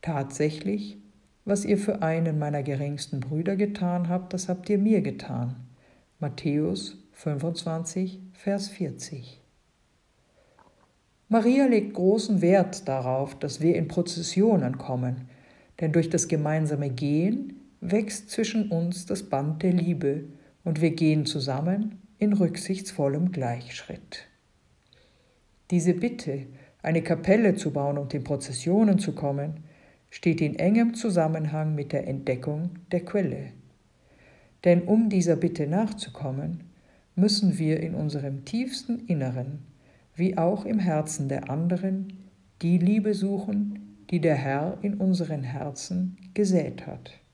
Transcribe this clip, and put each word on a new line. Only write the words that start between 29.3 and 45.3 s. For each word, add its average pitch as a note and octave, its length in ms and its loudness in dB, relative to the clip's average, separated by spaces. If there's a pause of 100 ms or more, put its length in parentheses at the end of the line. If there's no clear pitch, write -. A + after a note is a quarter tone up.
steht - 320 2
in D3 160 0
engem A3+ 380 4
Zusammenhang D#3 800 0
mit C#3+ 160 -4
der - 160 -2
Entdeckung C3+ 640 -2 (200)
der F3+ 140 0
Quelle. D#3+ 460 -2 (1120)
Denn F3 180 6
um G#3+ 280 4
dieser F3 260 4
Bitte D#3 320 0
nachzukommen, D#3 960 -4 (520)
müssen F#3+ 440 4
wir D#3+ 220 2
in E3 120 -4
unserem C#3+ 500 -4
tiefsten B3 640 -4
Inneren, C3+ 540 -2 (560)
wie F3+ 220 0
auch F#3 280 2
im A3 140 2
Herzen D#3 500 0
der C3+ 200 -4
anderen, F#3 640 -2 (480)
die E3+ 160 4
Liebe G#3 360 4
suchen, - 840 -2 (120)
die F3+ 100 2
der D#3 160 4
Herr C#3 460 -2
in G3+ 140 -2
unseren F3+ 480 0